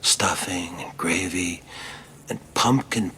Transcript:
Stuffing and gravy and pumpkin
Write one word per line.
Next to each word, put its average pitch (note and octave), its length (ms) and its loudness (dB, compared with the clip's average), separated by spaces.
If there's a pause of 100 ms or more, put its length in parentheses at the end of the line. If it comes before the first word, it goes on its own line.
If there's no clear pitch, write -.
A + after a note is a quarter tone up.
Stuffing - 760 0
and - 180 -10
gravy F2 640 0 (680)
and - 100 -4 (140)
pumpkin A#2 640 4